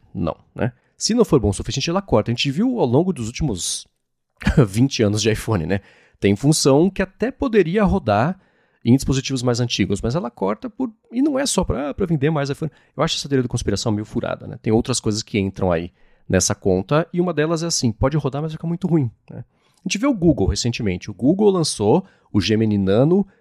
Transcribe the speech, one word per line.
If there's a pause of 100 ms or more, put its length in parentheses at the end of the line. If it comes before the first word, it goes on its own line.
(140)
Não, (160)
né? (220)
Se
não
for
bom
o
suficiente,
ela
corta.
A
gente
viu
ao
longo
dos
últimos (400)
<laughs>
vinte
anos
de
iPhone,
né? (380)
Tem
função
que
até
poderia
rodar (460)
em
dispositivos
mais
antigos,
mas
ela
corta
por, (200)
e
não
é
só
pra,
ah,
pra
vender
mais
iPhone. (240)
Eu
acho
essa
teoria
da
conspiração
meio
furada,
né?
Tem
outras
coisas
que
entram
aí (360)
nessa
conta,
e
uma
delas
é
assim,
pode
rodar,
mas
fica
muito
ruim, (220)
né? (340)
A
gente
vê
o
Google
recentemente.
O
Google
lançou (260)
o
Gemini
Nano (160)